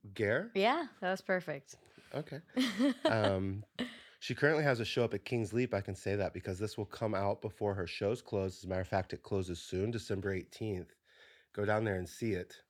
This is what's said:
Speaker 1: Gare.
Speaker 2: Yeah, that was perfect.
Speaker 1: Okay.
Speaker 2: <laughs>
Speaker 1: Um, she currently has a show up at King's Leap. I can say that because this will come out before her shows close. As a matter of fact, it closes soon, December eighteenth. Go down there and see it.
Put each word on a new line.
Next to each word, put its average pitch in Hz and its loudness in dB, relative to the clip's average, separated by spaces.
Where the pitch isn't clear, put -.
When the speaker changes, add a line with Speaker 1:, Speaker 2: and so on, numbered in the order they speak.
Speaker 1:
Gare. 120 2
Speaker 2:
Yeah, 254 2
that 185 0
was 190 -2
perfect. 165 -4
Speaker 1:
Okay. 147 -6
Speaker 2:
<laughs> 247 0
Speaker 1:
Um, 98 4
she - -4
currently 151 4
has 127 4
a 110 0
show 120 2
up 110 0
at 104 -4
King's 117 0
Leap. 120 2
I 98 2
can 98 -6
say 98 -2
that 98 0
because 92 -4
this 104 -4
will 104 -4
come 107 -2
out 101 0
before 104 -2
her 92 -2
shows 104 0
close. 95 -2
As - -18
a 92 -8
matter 92 0
of 92 -4
fact, 95 0
it - -10
closes 90 -2
soon, 98 -2
December 101 -2
eighteenth. 95 -6
Go 104 0
down 107 4
there 101 2
and 90 -4
see 113 -2
it. 90 -4